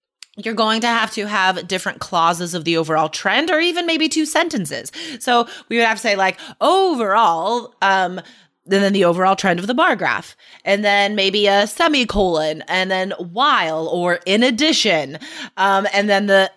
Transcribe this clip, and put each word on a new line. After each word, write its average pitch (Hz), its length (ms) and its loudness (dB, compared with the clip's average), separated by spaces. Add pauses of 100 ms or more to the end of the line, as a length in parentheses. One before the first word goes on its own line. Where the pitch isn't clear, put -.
(360)
you're 220 200 -8
going 220 260 0
to 240 60 -2
have 220 260 -2
to 208 120 -6
have 190 400 0
different 185 360 -6
clauses 170 520 0
of 165 120 -6
the 165 100 0
overall 160 320 0
trend 220 420 -2
or 320 120 0
even 349 240 -2
maybe 320 240 0
two 311 160 0
sentences. 190 640 -4 (300)
So 240 260 2 (220)
we 233 80 -2
would 233 80 2
have 220 140 0
to - 20 -14
say, 208 160 0
like, 190 200 0 (220)
"Overall," 226 1200 2
um, 185 380 0 (460)
and 196 160 2
then 196 120 2
the 196 120 4
overall 185 300 4
trend 180 240 0
of 185 80 -8
the 247 60 -2
bar 320 220 2
graph, 131 400 -4 (280)
and 202 220 0
then 202 300 2
maybe 202 320 2
a 202 200 4
semicolon, 196 1000 0
and 185 220 -2
then 190 300 -2
"while" 180 680 0
or 175 380 -2
"in 202 180 2
addition," 214 760 0 (380)
um, 196 360 2
and 202 160 2
then 202 180 2
the 190 300 4